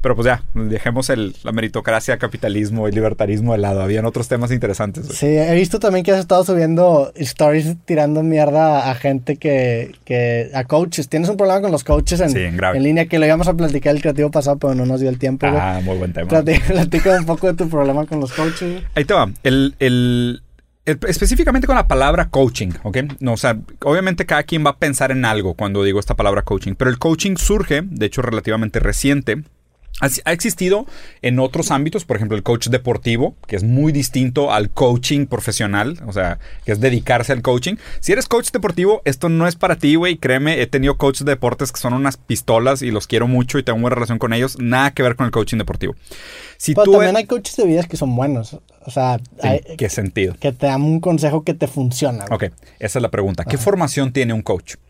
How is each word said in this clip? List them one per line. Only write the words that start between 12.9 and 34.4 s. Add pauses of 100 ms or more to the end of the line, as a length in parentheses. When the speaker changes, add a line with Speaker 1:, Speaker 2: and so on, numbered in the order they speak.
Speaker 2:
que
lo
íbamos
a
platicar
el
creativo
pasado,
pero
no
nos
dio
el
tiempo,
güey.
Speaker 1:
Ah,
muy
buen
tema.
Speaker 2:
Plati-,
<laughs>
platica
un
poco
de
tu
problema
con
los
coaches,
güey. (120)
Speaker 1:
Ahí
te
va. (120)
El...
el, (460)
el,
específicamente
con
la
palabra
coaching, (140)
¿ok? (220)
No,
o
sea, (260)
obviamente
cada
quien
va
a
pensar
en
algo
cuando
digo
esta
palabra
coaching,
pero
el
coaching
surge,
de
hecho,
relativamente
reciente. (600)
Ha, (160)
ha
existido (360)
en
otros
ámbitos,
por
ejemplo,
el
coach
deportivo, (140)
que
es
muy
distinto